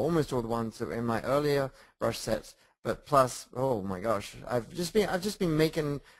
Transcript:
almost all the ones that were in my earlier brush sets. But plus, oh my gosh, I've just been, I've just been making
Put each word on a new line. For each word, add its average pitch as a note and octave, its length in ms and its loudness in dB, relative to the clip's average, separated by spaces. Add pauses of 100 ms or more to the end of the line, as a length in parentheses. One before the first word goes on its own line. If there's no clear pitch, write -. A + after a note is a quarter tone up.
almost D#3 280 2
all B2+ 100 0
the A2+ 60 -4
ones A2+ 300 -4
that A#2 100 -4
were D2+ 80 -4
in A#2 100 -2
my A#2 180 0
earlier C#3 480 2 (260)
brush A2+ 220 0
sets. - 360 -4 (280)
But - 220 -4
plus, C3 500 4
oh B2+ 260 0
my F#2+ 180 -4
gosh, G#2 360 -2 (120)
I've B2 260 -2
just E3+ 200 -6
been, G#3 160 4
I've F#3 140 -2
just G3+ 160 -4
been D#3+ 180 2
making D3+ 440 2 (180)